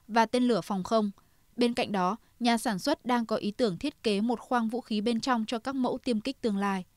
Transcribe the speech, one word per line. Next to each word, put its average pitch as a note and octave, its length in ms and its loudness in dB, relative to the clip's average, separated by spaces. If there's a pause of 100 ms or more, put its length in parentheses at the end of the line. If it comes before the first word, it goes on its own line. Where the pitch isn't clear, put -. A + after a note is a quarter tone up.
và A3 180 4
tên B3 180 0
lửa A#3+ 180 2
phòng F#3+ 220 -4
không. G#3+ 280 2 (440)
Bên A#3+ 180 2
cạnh A#3+ 180 -2
đó, G3 260 0 (220)
nhà A#3+ 180 4
sản G#3+ 220 -2
xuất - 260 -2
đang A#3+ 200 0
có A3 100 -2
ý G#3 160 -2
tưởng G3+ 260 0
thiết - 260 -8
kế G#3 180 2
một A#3 180 0
khoang A#3+ 280 -2
vũ A3+ 140 -4
khí G#3+ 200 -2
bên A3+ 180 0
trong A3+ 280 0
cho A#3 120 -4
các C4+ 160 -6
mẫu B3+ 280 0
tiêm A3 180 0
kích - 200 -6
tương G#3 160 0
lai. G3 280 -2 (120)